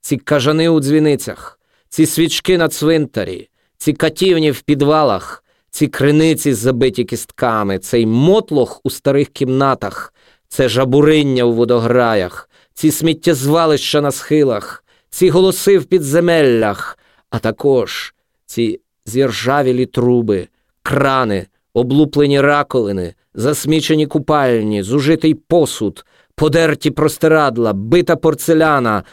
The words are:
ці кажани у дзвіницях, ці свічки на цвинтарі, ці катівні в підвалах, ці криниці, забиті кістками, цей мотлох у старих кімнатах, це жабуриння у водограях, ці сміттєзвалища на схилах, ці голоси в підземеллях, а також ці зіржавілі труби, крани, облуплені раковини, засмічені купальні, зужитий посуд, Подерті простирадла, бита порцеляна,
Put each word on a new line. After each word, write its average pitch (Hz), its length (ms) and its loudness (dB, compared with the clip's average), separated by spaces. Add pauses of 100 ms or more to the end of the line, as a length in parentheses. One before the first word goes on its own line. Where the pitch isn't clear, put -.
ці - 160 -4
кажани 151 520 0
у 160 120 2
дзвіницях, 143 800 -2 (280)
ці 160 180 0
свічки 170 520 -2
на 160 100 0
цвинтарі, 131 800 -4 (300)
ці 156 140 -2
катівні 160 580 0
в 123 120 -6
підвалах, 143 840 0 (260)
ці - 180 -2
криниці, 147 680 2
забиті 123 500 -2
кістками, 107 760 -4
цей 117 280 0
мотлох 147 800 0
у 135 60 -4
старих 139 380 0
кімнатах, 131 840 -4 (340)
це 131 200 0
жабуриння 135 760 2
у 120 80 2
водограях, 117 1000 0 (240)
ці 156 160 0
сміттєзвалища 156 1120 0
на 143 100 0
схилах, 135 760 -2 (260)
ці 180 200 2
голоси 185 480 2
в 143 60 0
підземеллях, 147 1120 0 (320)
а 117 80 -6
також 117 760 -2 (320)
ці 113 340 -4 (260)
зіржавілі 127 800 0
труби, 120 640 0 (340)
крани, 131 640 -2 (280)
облуплені 143 680 2
раковини, 120 720 -2 (200)
засмічені 151 720 -2
купальні, 123 760 0
зужитий 147 520 0
посуд, - 720 -2 (340)
Подерті 151 520 0
простирадла, 151 840 0
бита 156 440 0
порцеляна, 147 960 0